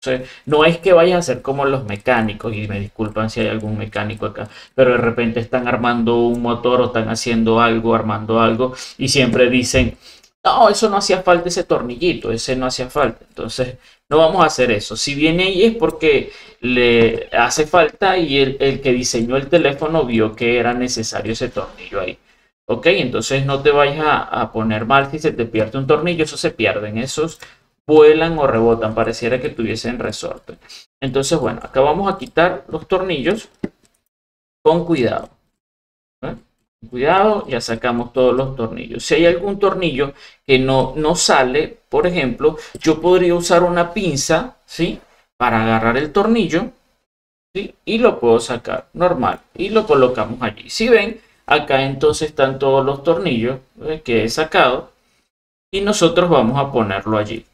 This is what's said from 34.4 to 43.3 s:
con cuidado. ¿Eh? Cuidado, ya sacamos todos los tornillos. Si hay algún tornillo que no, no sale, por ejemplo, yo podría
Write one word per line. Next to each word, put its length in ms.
con 220
cuidado. 440
¿Eh? 140
Cuidado, 600
ya 120
sacamos 520
todos 240
los 180
tornillos. 500
Si 100
hay 120
algún 320
tornillo 540
que 140
no, 360
no 200
sale, 600
por 180
ejemplo, 500
yo 200
podría 340